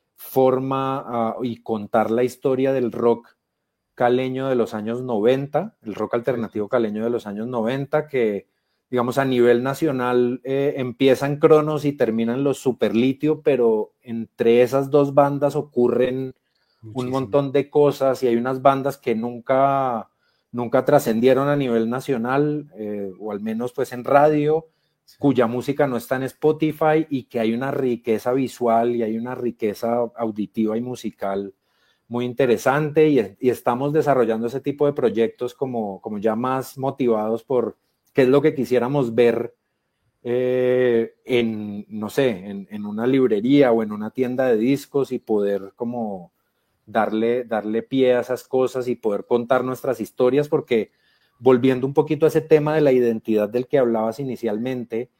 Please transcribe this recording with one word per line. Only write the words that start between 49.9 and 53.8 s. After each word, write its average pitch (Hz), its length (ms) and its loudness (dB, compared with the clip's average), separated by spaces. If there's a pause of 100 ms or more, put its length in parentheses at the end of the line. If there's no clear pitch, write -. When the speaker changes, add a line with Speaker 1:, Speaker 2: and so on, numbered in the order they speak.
Speaker 1:
historias, 127 480 0
porque 123 440 0 (480)
volviendo 127 460 4
un 139 80 -2
poquito 151 320 0
a 156 40 8
ese 160 100 0
tema 151 340 2
de 156 80 2
la 143 120 4
identidad 113 560 2
del 123 180 -4
que 147 100 0
hablabas 113 440 0